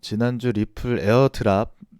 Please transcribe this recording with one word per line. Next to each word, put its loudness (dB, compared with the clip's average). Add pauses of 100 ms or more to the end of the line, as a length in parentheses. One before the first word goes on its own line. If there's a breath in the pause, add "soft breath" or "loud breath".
지난주 -2
리플 -4
에어드랍 2 (240)